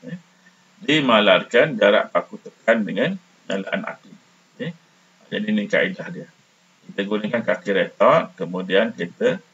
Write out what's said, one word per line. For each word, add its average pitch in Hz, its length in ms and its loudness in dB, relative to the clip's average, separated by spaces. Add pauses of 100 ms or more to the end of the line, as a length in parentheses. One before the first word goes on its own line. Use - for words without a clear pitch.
Okey. - 160 -12 (720)
Dimalarkan 120 880 4
jarak 104 400 2
paku - 240 -6
tekan 110 480 -2
dengan 139 320 -2 (240)
jalaan - 400 -6
api. - 280 -14 (440)
Okey. 170 160 -10 (640)
Jadi 104 160 -4
ini 104 160 -2
kaedah - 400 -2
dia. - 240 -14 (560)
Kita - 160 -10
gunakan 107 400 -4
kaki - 320 -4
retort, 107 640 2
kemudian 92 560 -2
kita 110 400 -2 (180)